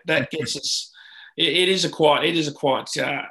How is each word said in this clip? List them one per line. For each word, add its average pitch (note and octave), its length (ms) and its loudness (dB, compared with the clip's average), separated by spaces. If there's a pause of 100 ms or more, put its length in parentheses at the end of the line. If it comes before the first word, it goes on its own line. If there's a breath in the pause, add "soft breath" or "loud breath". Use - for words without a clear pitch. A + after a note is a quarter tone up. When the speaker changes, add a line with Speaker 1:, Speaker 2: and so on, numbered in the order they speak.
Speaker 1:
that D#3 240 0
Speaker 2:
<laughs> - 20 -10
Speaker 1:
gets D#3 240 -6
us. - 340 -6 (460 loud breath)
It, D#3 180 2
it F3+ 140 2
is F#3 160 2
a E3 60 -2
quite, D3 340 4
it E3+ 120 2
is D#3 120 0
a C3+ 40 -6
quite, B2 440 -2
uh, C#3 340 -4